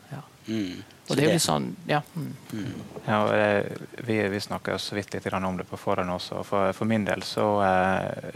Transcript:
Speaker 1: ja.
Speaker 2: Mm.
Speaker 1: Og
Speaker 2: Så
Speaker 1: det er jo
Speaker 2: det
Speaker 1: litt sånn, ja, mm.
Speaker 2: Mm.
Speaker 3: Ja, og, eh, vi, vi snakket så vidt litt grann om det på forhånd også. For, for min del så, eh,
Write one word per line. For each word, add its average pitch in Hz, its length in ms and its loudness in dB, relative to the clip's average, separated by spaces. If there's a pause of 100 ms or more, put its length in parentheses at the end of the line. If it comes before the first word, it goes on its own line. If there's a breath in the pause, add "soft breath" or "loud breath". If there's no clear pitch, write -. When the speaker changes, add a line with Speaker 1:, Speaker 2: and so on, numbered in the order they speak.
(100)
Speaker 1:
ja. 135 120 -10 (240)
Speaker 2:
Mm. 98 360 -4 (280)
Speaker 1:
Og - 20 -2
Speaker 2:
Så - 40 0
Speaker 1:
det 135 60 6
er 151 40 6
jo - 40 6
Speaker 2:
det - 60 6
Speaker 1:
litt 160 60 2
sånn, 143 240 2 (200)
ja, 151 140 2 (140)
mm. 135 160 -6 (220)
Speaker 2:
Mm. 101 300 -6 (240)
Speaker 3:
Ja, 110 160 4
og, 107 120 4
eh, 104 520 2 (200)
vi, 110 100 2 (120)
vi 101 120 -2
snakket 92 400 -4
så - 140 -8
vidt 101 200 -4
litt 98 100 -6
grann 95 200 -2
om 92 120 -2
det 90 120 -6
på 95 100 -10
forhånd 95 320 0
også. 90 340 -4
For, 95 280 2
for 107 180 -2
min 110 140 2
del 92 180 0
så, 110 240 0 (160)
eh, 95 720 2